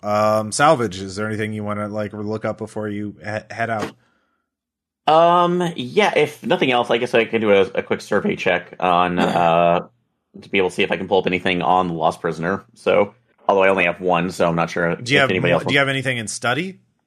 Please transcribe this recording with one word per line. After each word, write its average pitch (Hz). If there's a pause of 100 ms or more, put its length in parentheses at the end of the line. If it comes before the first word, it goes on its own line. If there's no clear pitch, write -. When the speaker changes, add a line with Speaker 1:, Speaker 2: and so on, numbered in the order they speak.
Speaker 1:
um, 107
Salvage, 120
is 95
there 107
anything 107
you 107
wanna, 104
like, 104
look 107
up 107
before 107
you 104
he-, 78 (300)
head 113
out? 104 (1120)
Speaker 2:
Um, 175
yeah, 160
if -
nothing 147
else, 120
I 120
guess 123
I 113
can 110
do 107
a, 98
a 92
quick -
survey 101
check 87
on, 87
Speaker 3:
Yeah. 87
Speaker 2:
uh, 87 (520)
to -
be 98
able 92
to -
see 101
if 87
I 87
can 92
pull 95
up 92
anything 90
on 90
the 85
Lost 82
Prisoner. 85 (120)
So, 98 (320)
although 98
I 95
only 95
have 87
one, 90
so 87
I'm 85
not 85
sure 85
Speaker 1:
Do 123
you 143
Speaker 2:
if 143
Speaker 1:
have 127
Speaker 2:
anybody 87
Speaker 1:
mo-, -
Speaker 2:
else 80
Speaker 1:
do -
you 143
Speaker 2:
wants 135
Speaker 1:
have -
anything 135
in 110
study? 160 (260)